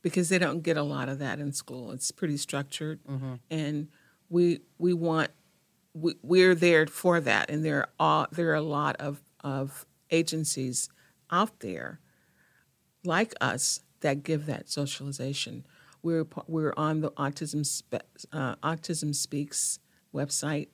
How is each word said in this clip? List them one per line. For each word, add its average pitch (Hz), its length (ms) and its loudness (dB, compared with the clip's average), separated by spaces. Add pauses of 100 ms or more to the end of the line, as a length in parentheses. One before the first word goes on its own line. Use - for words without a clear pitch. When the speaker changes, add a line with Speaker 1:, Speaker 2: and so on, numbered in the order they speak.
Speaker 1:
because 175 260 2
they 185 100 4
don't 170 240 0
get 165 140 2
a 147 60 0
lot 139 260 -2
of 135 100 -4
that 139 200 -4
in 143 140 -4
school. 123 400 -10
It's - 180 -6
pretty 151 280 -4
structured. 147 680 -6
Speaker 2:
Mm-hmm. 135 300 -6 (160)
Speaker 1:
And 151 380 -4 (420)
we, 175 300 4 (180)
we 180 160 4
want, 160 360 2 (640)
we, 160 300 -2
we're 185 320 8
there 165 320 8
for 170 340 2
that. 117 300 2
And 156 140 0
there 143 240 0 (100)
are, 156 340 4
there 165 180 0
are 151 40 4
a 151 80 0
lot 147 340 -2
of, 143 260 -6 (200)
of 139 440 -6 (240)
agencies 160 800 0 (400)
out 190 300 0
there 92 400 -8 (1040)
like 180 360 2
us - 400 0 (200)
that 143 220 2
give 151 240 -2
that - 220 -6
socialization. 139 1000 -6 (360)
We're, 165 220 0
p-, - 220 -10
we're 156 300 0
on 156 240 0
the 156 120 -2
Autism 143 520 -4
Spe-, - 680 -8
uh, 131 240 -4
Autism 156 580 -4
Speaks - 640 -4 (360)
website. 147 600 -4